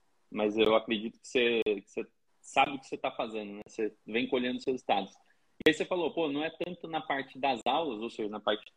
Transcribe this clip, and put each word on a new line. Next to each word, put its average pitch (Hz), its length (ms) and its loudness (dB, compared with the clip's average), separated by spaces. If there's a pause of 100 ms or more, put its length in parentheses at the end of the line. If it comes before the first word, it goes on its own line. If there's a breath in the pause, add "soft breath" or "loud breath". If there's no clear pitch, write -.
(280)
mas 107 300 0
eu 110 160 6
acredito 110 460 0
que - 80 -20
você, 117 360 4
que 107 220 0
você - 180 -8 (360)
sabe 139 320 2
o 143 80 -8
que - 80 -20
você - 80 -8
tá 135 160 -4
fazendo, 107 400 -6
né? 104 120 -12
Você - 300 -4 (100)
vem 120 220 -2
colhendo 127 320 0
os 123 60 -12
resultados. 107 480 -2
E - 560 -2
aí 160 40 6
você 180 120 0
falou, 175 280 -2
"Pô, 165 160 0
não 143 140 -2
é 160 80 -2
tanto 175 380 -8
na 160 120 -4
parte 139 380 -6
das 131 260 0
aulas, 131 380 0
ou 117 80 -4
seja, 107 180 -4
na 104 120 -8
parte - 360 -2